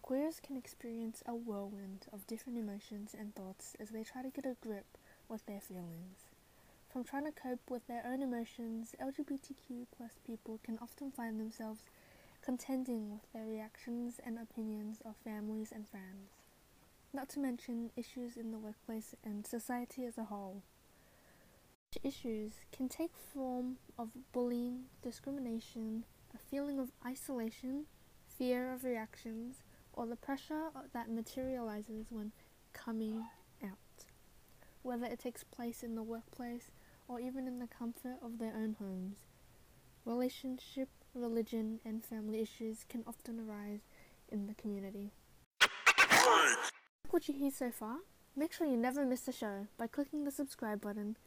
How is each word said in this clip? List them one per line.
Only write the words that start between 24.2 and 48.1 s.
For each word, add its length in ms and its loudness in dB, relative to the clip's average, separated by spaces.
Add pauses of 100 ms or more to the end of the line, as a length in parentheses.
bullying, 520 2 (180)
discrimination, 1000 -2 (280)
a 60 -14
feeling 400 0
of 140 0 (120)
isolation, 840 -2 (520)
fear 340 4
of 120 -4
reactions, 760 -2 (320)
or 120 0
the 80 -2
pressure 560 0 (220)
that 180 -2
materializes 1000 -2
when 200 -2 (420)
coming 520 0 (400)
out, 420 -10 (760)
whether 240 0
it 120 0
takes 240 -4
place 400 -6
in 140 -2
the 80 0
workplace 680 -6 (380)
or 100 -2
even 300 -2
in 100 -2
the 80 -4
comfort 560 -4
of 160 -6
their 160 0
own 240 2
homes. 480 -4 (760)
Relationship, 840 0 (260)
religion, 720 2
and 180 -2
family 380 -2
issues 440 -4
can 200 -4
often 420 -6
arise 320 -4 (500)
in 160 2
the 80 -4
community. 560 -4 (520)
Like 960 12 (520)
what 180 6
you 60 2
hear 160 4
so 200 0
far? 260 -4 (400)